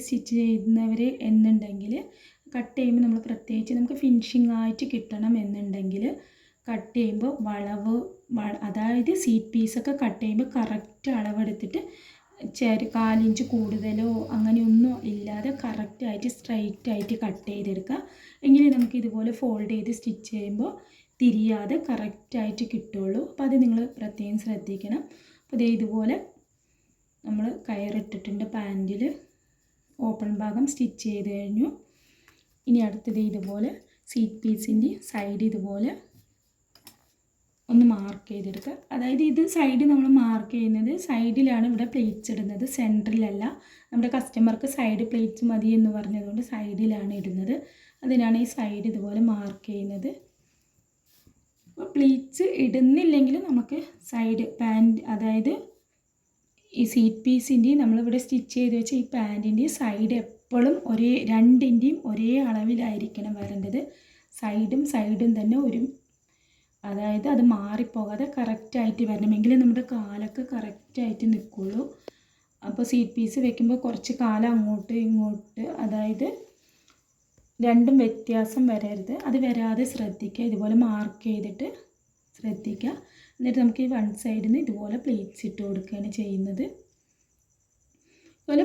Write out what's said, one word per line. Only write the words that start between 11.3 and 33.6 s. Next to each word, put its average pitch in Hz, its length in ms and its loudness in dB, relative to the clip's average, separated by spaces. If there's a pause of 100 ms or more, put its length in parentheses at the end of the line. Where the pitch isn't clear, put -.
ചെറു 220 280 0 (100)
കാലിഞ്ച് 220 560 2
കൂടുതലോ 214 580 -2 (240)
അങ്ങനെയൊന്നും 226 600 4 (160)
ഇല്ലാതെ 208 400 -6 (120)
കറക്റ്റായിട്ട് 214 720 -6
സ്ട്രെയിറ്റ് 214 580 -6
ആയിട്ട് 208 300 -4
കട്ട് 190 260 -6
ചെയ്തെടുക്കുക. 202 480 -4 (440)
എങ്കിലേ 285 340 8
നമുക്ക് 240 260 0
ഇതുപോലെ 220 380 -4
ഫോൾഡ് 214 340 -2
ചെയ്ത് 220 240 -4
സ്റ്റിച്ച് - 320 -8
ചെയ്യുമ്പോൾ 208 400 -4 (500)
തിരിയാതെ 220 580 2 (100)
കറക്റ്റായിട്ട് 220 840 -6
കിട്ടുള്ളൂ. 208 580 -4
അപ്പോൾ 277 180 -6
അത് 269 160 2
നിങ്ങൾ 226 160 2 (180)
പ്രത്യേകം 208 460 -6
ശ്രദ്ധിക്കണം. 208 580 -6 (400)
അപ്പോൾ - 200 -8
ദേ 233 60 4 (100)
ഇതുപോലെ 220 400 -2 (1040)
നമ്മൾ 214 220 -2 (220)
കയറിട്ടിട്ടുണ്ട്. 208 760 -6 (120)
പാൻറ്റിൽ 196 460 -4 (960)
ഓപ്പൺ 220 320 -4 (120)
ഭാഗം 220 320 0
സ്റ്റിച്ച് - 340 -4
ചെയ്ത് 202 300 -4
കഴിഞ്ഞു. 208 300 -2 (1000)
ഇനി 240 180 6
അടുത്തത് 208 420 -4
ഇതുപോലെ 202 420 -4 (400)